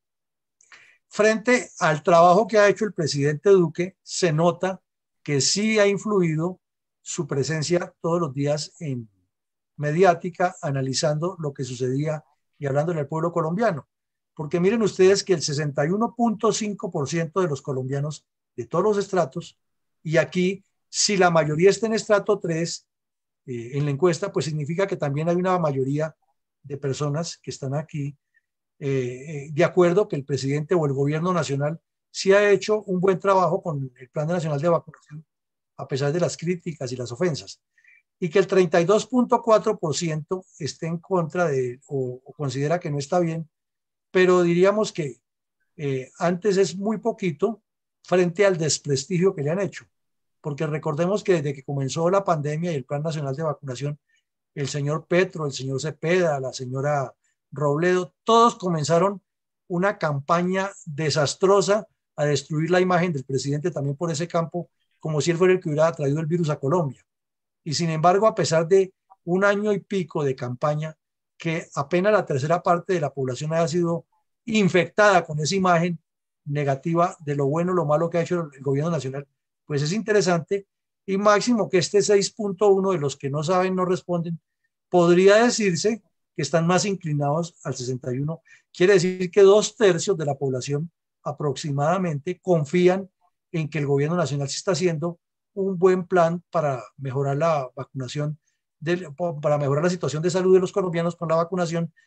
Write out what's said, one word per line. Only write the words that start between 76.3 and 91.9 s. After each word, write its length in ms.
negativa 720
de 160
lo 120
bueno 260
o 20
lo 100
malo 240
que 100
ha 20
hecho 320
el 100
gobierno 260
nacional, 380
pues 160
es 100
interesante, 760
y 120
máximo 520
que 100
este 220
seis 300
punto 380
uno 220
de 80
los 180
que 120
no 140
saben, 320
no 80
responden, 560
podría 540
decirse 580
que 60
están 240
más 200
inclinados 720
al 100
sesenta 380
y 60
uno. 220
Quiere 200
decir 360
que 120
dos 340
tercios 420
de 80
la 100
población 540
aproximadamente 1200